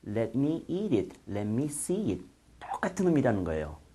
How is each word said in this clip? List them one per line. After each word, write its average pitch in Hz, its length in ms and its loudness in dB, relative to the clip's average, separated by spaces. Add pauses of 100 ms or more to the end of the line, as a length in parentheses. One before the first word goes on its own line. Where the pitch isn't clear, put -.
Let 107 300 -2
me 147 320 2
eat 196 260 -2
it. 95 260 0 (100)
Let 104 180 -2
me 113 200 0
see 175 460 -2
it. 87 120 -4 (340)
똑같은 - 480 -2
의미라는 131 380 4
거예요. 78 340 -2 (160)